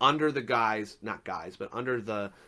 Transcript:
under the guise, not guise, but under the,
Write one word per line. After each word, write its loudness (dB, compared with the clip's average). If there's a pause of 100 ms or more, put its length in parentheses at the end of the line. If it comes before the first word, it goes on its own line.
under 6
the -2
guise, 0
not -8
guise, -8
but -8
under -2
the, -4 (160)